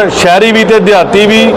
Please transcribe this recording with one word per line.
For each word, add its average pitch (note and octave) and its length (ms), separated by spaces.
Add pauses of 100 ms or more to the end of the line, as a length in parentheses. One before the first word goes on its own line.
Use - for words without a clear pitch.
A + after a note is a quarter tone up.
(120)
ਸ਼ਹਿਰੀ F#3+ 400
ਵੀ A3 120
ਤੇ A3 160
ਦਿਹਾਤੀ G3 460
ਵੀ A3 180 (120)